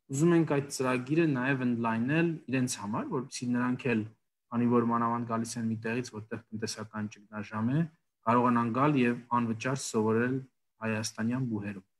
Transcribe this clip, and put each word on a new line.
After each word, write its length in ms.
ուզում 240
ենք 200
այդ 160
ծրագիրը 560
նաև 380
ընդլայնել 640
իրենց 360
համար, 300
որպեսզի 420
նրանք 380
էլ, 160
քանի 180
որ 160
մանավանդ 420
գալիս 260
են 120
մի 140
տեղից, 320
որտեղ 320
տնտեսական 680
ճգնաժամ 640
է, 60
կարողանան 440
գալ 300
և 160
անվճար 460
սովորել 560
հայաստանյան 680
բուհերում։ 380